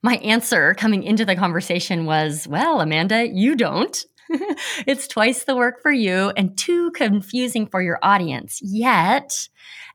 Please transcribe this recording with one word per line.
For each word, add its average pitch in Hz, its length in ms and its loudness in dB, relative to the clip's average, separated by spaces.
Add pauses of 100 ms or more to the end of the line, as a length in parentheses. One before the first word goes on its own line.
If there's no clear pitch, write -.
My 233 160 2
answer 214 560 2
coming 202 300 2
into 214 220 2
the 190 100 2
conversation 175 680 -2
was, 156 420 -2
"Well, 240 320 0
Amanda, 180 480 0
you 233 300 2
don't." 202 480 -2 (240)
<laughs> 320 80 -2 (500)
It's 277 200 -2
twice 226 360 0
the 269 140 -2
work 247 240 0
for 294 100 2
you 196 460 2
and 190 200 0
too 349 340 0
confusing 233 760 -2
for 185 140 -4
your 175 200 -2
audience. 180 640 0
Yet, 220 840 0 (460)